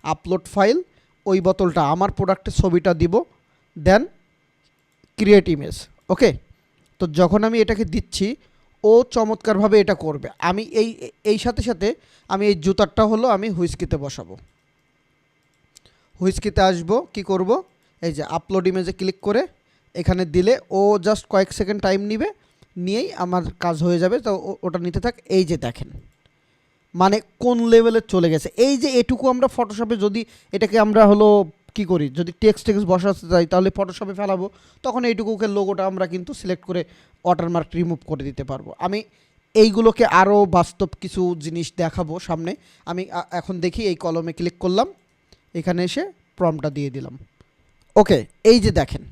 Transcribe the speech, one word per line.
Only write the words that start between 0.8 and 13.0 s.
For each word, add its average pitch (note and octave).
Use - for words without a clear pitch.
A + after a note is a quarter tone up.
ওই F#3+
বোতলটা F3+
আমার E3
প্রোডাক্টের -
ছবিটা F3
দিব, E3+
then F#3+
ক্রিয়েট G#3
ইমেজ। C#3+
ওকে, G3
তো F#3
যখন F3
আমি A3+
এটাকে G#3+
দিচ্ছি G3
ও A3+
চমৎকারভাবে G#3+
এটা G3
করবে। D3+
আমি F#3
এই, A3+
এই G#3+
সাথে A#3+
সাথে G#3
আমি G3
এই G#3
জুতারটা F#3+